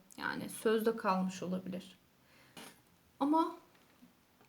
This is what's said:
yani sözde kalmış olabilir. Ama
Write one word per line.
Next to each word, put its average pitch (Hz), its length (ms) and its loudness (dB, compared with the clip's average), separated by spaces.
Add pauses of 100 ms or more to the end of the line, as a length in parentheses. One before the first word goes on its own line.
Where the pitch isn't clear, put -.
(180)
yani - 300 -4
sözde 226 480 2
kalmış 185 460 0
olabilir. 185 560 -6 (1200)
Ama 311 380 2 (920)